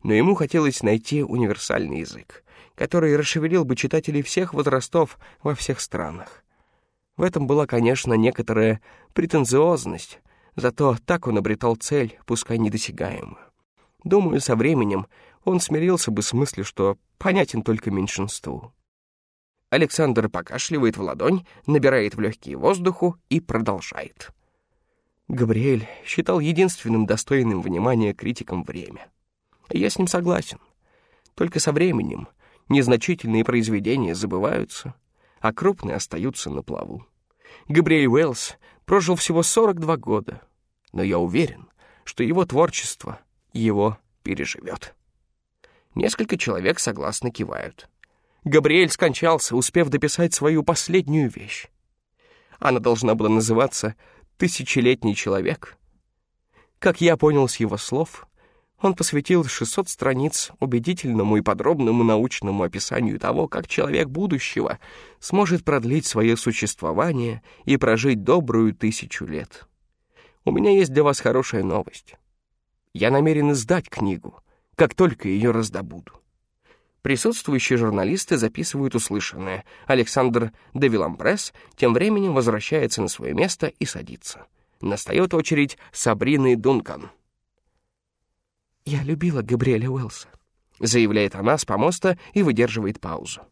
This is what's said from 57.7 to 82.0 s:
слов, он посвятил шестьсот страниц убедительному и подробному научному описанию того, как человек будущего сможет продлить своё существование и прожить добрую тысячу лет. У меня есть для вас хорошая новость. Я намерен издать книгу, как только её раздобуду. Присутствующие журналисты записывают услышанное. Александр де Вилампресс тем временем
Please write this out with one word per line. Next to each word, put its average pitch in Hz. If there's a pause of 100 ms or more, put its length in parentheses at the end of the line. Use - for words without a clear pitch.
слов, - (540)
он 190
посвятил 165
шестьсот 131
страниц 139
убедительному 120
и 104
подробному 120
научному 107
описанию 98
того, 160
как -
человек -
будущего 139 (400)
сможет 180
продлить 139
своё 113
существование 113 (220)
и 139
прожить 113
добрую 113
тысячу -
лет. - (800)
У -
меня 208
есть 190
для 147
вас 143
хорошая 123
новость. - (800)
Я 104
намерен 147
издать 147
книгу, - (360)
как -
только 175
её 104
раздобуду. 98 (880)
Присутствующие 135
журналисты 113
записывают 135
услышанное. 98 (220)
Александр 120 (220)
де 139
Вилампресс 110 (220)
тем 120
временем 196